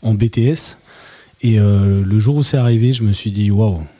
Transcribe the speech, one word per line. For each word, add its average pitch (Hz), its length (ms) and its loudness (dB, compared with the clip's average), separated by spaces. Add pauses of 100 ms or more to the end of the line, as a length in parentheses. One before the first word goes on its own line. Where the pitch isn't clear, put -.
en 110 120 0
B 110 160 0
T 117 160 -2
S. - 320 -4 (640)
Et, 113 160 2
euh, 98 460 2
le 101 160 0
jour 123 160 0
où 147 80 0
c'est 139 140 -2
arrivé, 120 340 2
je 120 120 -4
me 104 100 2
suis 104 180 -6
dit, « 101 200 -2
Waouh ». 101 300 0 (180)